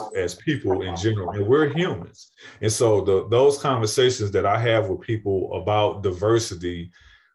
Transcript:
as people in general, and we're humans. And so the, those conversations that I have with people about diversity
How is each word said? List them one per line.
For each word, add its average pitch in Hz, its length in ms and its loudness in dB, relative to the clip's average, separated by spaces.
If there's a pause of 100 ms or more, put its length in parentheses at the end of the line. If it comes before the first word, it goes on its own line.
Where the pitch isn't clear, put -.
(160)
as 90 200 -4
people 98 480 -2
in 92 120 -6
general, 98 360 -2
and 101 140 -2
we're 147 220 4
humans. 135 640 -6 (300)
And 107 100 0
so 107 300 2
the, 95 260 2
those 135 300 4
conversations 117 760 0
that 95 140 0
I 101 120 2
have 113 300 2
with 92 140 -4
people 101 520 -4
about 104 480 0
diversity 90 880 -2 (440)